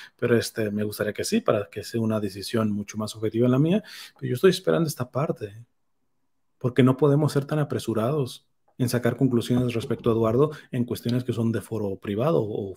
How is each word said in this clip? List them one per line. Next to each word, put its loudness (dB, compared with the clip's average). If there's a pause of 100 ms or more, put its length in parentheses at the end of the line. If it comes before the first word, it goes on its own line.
(160)
pero, 2
este, -2
me -2
gustaría -4
que -4
sí, 0
para 0
que -10
sea -4
una 0
decisión -2
mucho -6
más -6
objetiva 2
la 4
mía. 2 (360)
Pero -6
yo -2
estoy 4
esperando 0
esta -6
parte, -6 (960)
porque 2
no 6
podemos 4
ser 0
tan -4
apresurados -2 (320)
en 2
sacar 0
conclusiones 2
respecto -2
a 6
Eduardo 4 (200)
en 0
cuestiones -2
que -4
son 0
de -2
foro -6
privado 0
o, -6